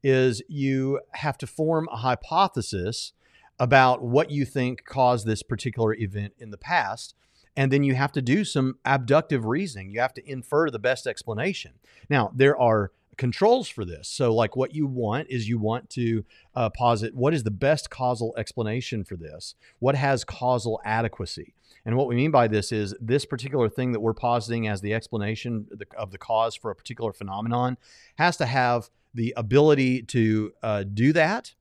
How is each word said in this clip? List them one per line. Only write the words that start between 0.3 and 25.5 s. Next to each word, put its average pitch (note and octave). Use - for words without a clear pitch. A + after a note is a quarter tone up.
you C3+
have D3+
to B2
form D#3+
a A#2
hypothesis A#2+
about B2+
what C3+
you C#3+
think B2+
caused B2
this A2
particular A2+
event G2+
in A2+
the G2+
past. A#2+
And C3+
then C#3+
you C#3
have C#3
to C#3+
do D#3
some C3
abductive C3+
reasoning. A#2
You A2
have B2+
to -
infer D3
the A2+
best B2+
explanation. A#2
Now, B2
there C3+
are A2
controls G3+
for G2+
this. E2+
So, A#2+
like, A2
what C3
you D3
want B2
is A#2
you A#2
want A2
to, A2+
uh, A#2
posit A#2
what C3+
is C3+
the G#2+
best C#3
causal A#2+
explanation A2
for F#2+
this, D#2+
what C3+
has C3+
causal A#2+
adequacy. A2
And A2+
what C3+
we A#2+
mean C#3+
by B2
this G#2+
is G#2
this B2
particular B2+
thing B2+
that A2+
we're A2+
positing A#2
as G2
the G#2
explanation A2